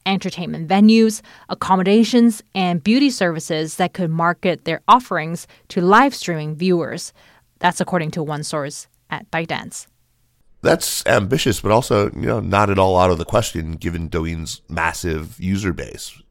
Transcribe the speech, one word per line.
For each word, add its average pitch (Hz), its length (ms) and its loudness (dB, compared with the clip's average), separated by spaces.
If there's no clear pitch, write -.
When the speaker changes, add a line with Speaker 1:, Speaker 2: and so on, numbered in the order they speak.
Speaker 1:
entertainment 165 640 -4
venues, 214 540 4
accommodations, 214 960 2
and 175 300 -2
beauty 269 260 4
services 160 640 -2
that 180 180 -2
could 175 160 -4
market 165 560 -2
their 165 240 -4
offerings 170 580 0
to - 100 -4
live 220 340 6
streaming 156 400 -6
viewers. 165 600 -2
That's 175 200 0
according 165 320 -2
to 160 120 -6
one 147 200 -6
source 147 460 -8
at - 220 -12
ByteDance. 165 560 -8
Speaker 2:
That's - 420 0
ambitious, 113 560 0
but 98 100 0
also, 107 400 2
you - 160 -6
know, 110 140 0
not 98 280 2
at 95 80 2
all 95 200 4
out 92 120 6
of 82 100 2
the 85 40 -6
question 82 500 -2
given 82 360 -6
Douyin's 82 580 -6
massive 82 720 -6
user 98 320 -2
base. - 600 -12